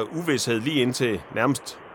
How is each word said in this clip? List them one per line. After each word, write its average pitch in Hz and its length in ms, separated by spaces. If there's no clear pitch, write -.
uvished 127 420
lige 139 220
indtil 120 400
nærmest 123 460